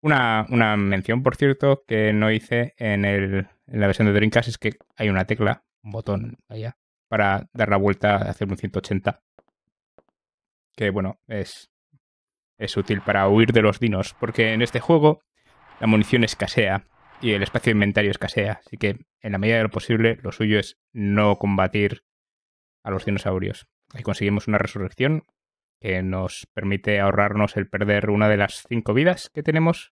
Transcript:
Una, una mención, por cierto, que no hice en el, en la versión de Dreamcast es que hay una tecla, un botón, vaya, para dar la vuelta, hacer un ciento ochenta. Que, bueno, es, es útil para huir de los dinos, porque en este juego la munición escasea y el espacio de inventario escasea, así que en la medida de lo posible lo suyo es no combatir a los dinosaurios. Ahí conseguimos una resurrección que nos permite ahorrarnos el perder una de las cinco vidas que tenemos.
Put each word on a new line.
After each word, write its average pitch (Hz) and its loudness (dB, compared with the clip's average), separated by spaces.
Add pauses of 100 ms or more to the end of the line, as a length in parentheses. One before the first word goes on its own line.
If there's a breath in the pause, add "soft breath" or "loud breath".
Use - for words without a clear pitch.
Una, 120 2
una 113 2
mención, 101 0
por 131 0
cierto, 139 2
que 107 2
no 107 2
hice 120 -2
en 104 -2
el, 98 0 (180)
en - -8
la 101 2
versión 104 2
de 101 4
Dreamcast 107 2
es 110 -10
que 107 -4 (220)
hay 107 -2
una 95 0
tecla, 107 -2 (180)
un 107 -16
botón, 107 -6 (100)
vaya, 110 -12 (300)
para 101 0
dar 107 -2
la 101 2
vuelta, 101 2
hacer 101 -4
un 98 -6
ciento 98 -6
ochenta. - -4 (1500)
Que, 104 -2
bueno, 95 -4
es, - -10 (880)
es 107 -6
útil 101 -2
para 98 2
huir 113 6
de 113 6
los 104 2
dinos, 101 -2
porque 110 0
en 110 0
este 120 -2
juego 151 2 (560 soft breath)
la 110 -2
munición 110 2
escasea 98 -2 (360)
y 113 0
el 98 0
espacio - -2
de 107 4
inventario 101 2
escasea, 101 -4
así - -18
que 104 -4 (140)
en 104 -8
la 101 -2
medida 110 2
de 113 2
lo 110 0
posible 113 0
lo 87 -8
suyo 107 0
es - -4 (120)
no 104 2
combatir 101 -2 (800)
a 107 -12
los 95 -4
dinosaurios. 95 -4 (260)
Ahí - -14
conseguimos 101 -2
una 107 0
resurrección 117 -2 (540)
que 92 -4
nos 92 -6
permite 101 -2
ahorrarnos 101 2
el 98 -4
perder 104 0
una 104 2
de 107 4
las - -2
cinco 113 -2
vidas 170 0
que 147 -10
tenemos. 160 0